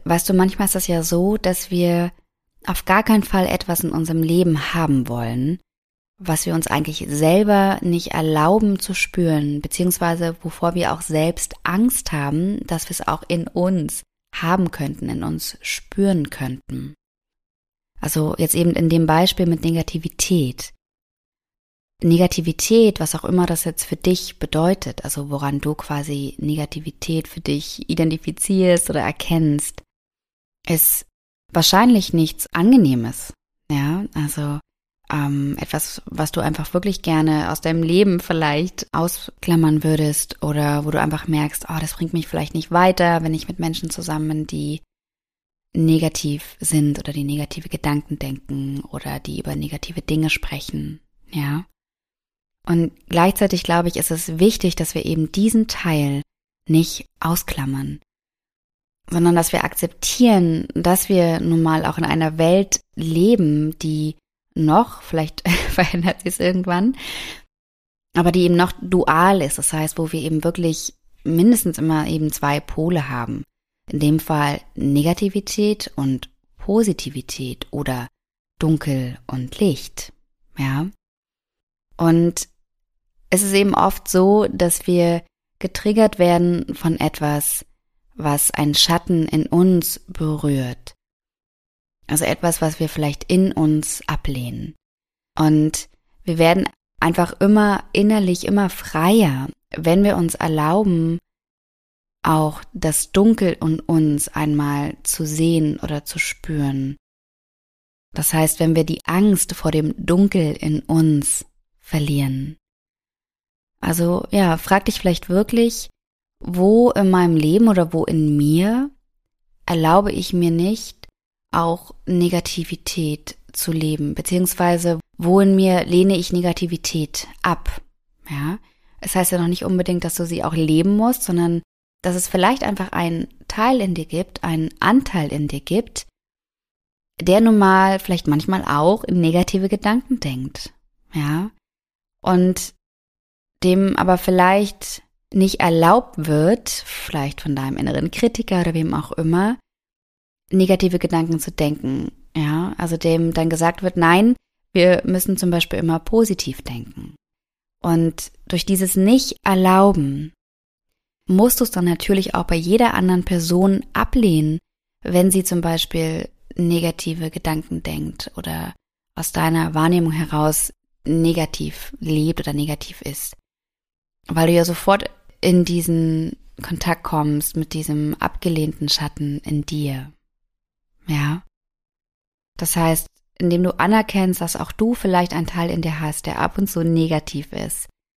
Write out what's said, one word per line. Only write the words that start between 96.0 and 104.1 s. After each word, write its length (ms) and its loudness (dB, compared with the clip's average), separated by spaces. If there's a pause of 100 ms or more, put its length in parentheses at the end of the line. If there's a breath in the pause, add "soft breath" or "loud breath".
wir 160 -4
werden 300 4 (320)
einfach 400 0
immer 520 4
innerlich 540 2
immer 240 2
freier, 800 2 (220)
wenn 340 2
wir 120 2
uns 180 0
erlauben, 840 0 (1040)
auch 400 0 (100)
das 400 -4
Dunkel 480 4
in 200 -2
uns 480 2